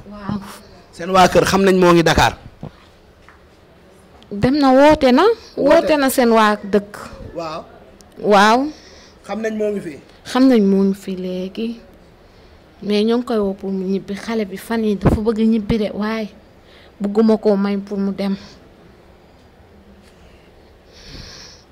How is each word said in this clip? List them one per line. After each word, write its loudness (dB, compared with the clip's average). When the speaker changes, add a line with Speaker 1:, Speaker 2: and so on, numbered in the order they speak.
Speaker 1:
Waaw. -8
Speaker 2:
Seen -12
waa 6
kër 4
xam 2
nañ 4
moo 6
ngi 4
Dakar. 2
Speaker 1:
Dem -2
na, 4
woote 6
na. 4
Speaker 2:
Woote. 2
Speaker 1:
Woote 2
na 0
seen 0
waa 2
dëkk. -4
Speaker 2:
Waaw. -10
Speaker 1:
Waaw. 2
Speaker 2:
Xam -8
nañ -6
moo -2
ngi -8
fi. -14
Speaker 1:
Xam 2
nañ 4
moo 2
ngi 0
fi -12
léegi. -8
Mais -2
ñoo 0
ngi -6
koy -4
woo -2
pour -10
mu -6
ñibbi. -6
Xale -6
bi -14
fan -6
yi 0
dafa 0
bëgg -2
ñibbi 0
de, -4
waaye -6
bëgguma 2
koo 0
may -2
pour -10
mu -4
dem. -6